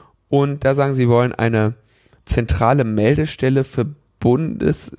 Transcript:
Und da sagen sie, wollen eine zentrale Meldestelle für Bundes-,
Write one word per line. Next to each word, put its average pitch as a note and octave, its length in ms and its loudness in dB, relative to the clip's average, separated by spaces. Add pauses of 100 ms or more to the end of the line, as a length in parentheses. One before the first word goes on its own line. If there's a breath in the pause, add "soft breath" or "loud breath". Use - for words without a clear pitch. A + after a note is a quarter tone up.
(280 loud breath)
Und C#3+ 360 0
da C3+ 100 2
sagen C#3 200 0
sie, B2+ 140 2
wollen A#2+ 240 2
eine A2 420 0 (520 soft breath)
zentrale A#2+ 580 0
Meldestelle C3 800 0
für B2 220 -4 (320)
Bundes-, - 800 -2